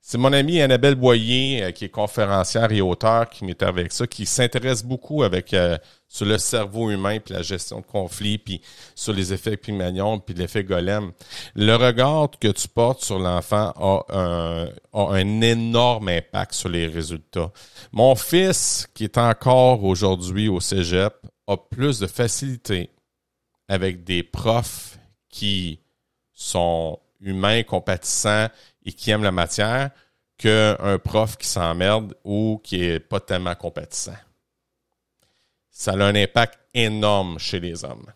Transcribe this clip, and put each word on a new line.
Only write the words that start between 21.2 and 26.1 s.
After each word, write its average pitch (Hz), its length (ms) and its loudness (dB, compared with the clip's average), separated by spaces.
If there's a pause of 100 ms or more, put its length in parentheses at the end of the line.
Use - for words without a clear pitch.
a 98 120 -2
plus 123 400 -4
de 98 80 -4
facilité 117 840 -4 (800)
avec 92 360 -2
des 87 180 -2
profs - 760 -4 (300)
qui 92 520 -4 (520)